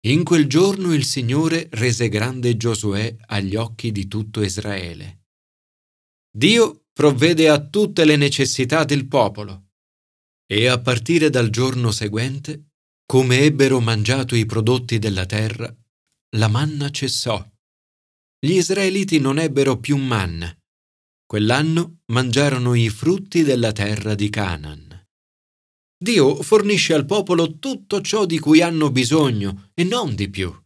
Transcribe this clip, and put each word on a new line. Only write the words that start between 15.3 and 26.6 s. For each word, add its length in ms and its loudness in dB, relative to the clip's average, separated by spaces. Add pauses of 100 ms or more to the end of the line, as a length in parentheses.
la 120 2
manna 420 -2
cessò. 520 -4 (960)
Gli 140 0
israeliti 680 0
non 200 2
ebbero 420 0
più 160 0
manna. 580 -2 (680)
Quell'anno 800 0 (100)
mangiarono 640 0
i 160 2
frutti 520 -2
della 300 2
terra 420 -2
di 140 -2
Canaan. 800 -8 (880)
Dio 460 2
fornisce 500 2